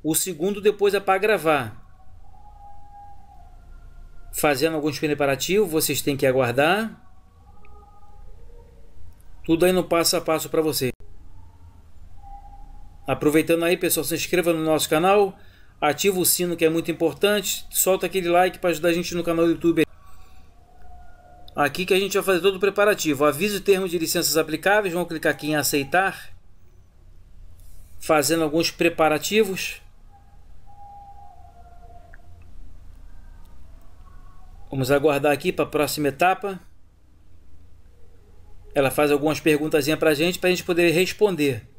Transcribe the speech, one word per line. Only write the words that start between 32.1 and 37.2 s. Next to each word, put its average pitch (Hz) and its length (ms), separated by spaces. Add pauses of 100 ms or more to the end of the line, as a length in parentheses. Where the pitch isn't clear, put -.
Vamos 131 200
aguardar 143 420
aqui 170 200
pra 147 140
próxima 147 420
etapa. 185 500 (2250)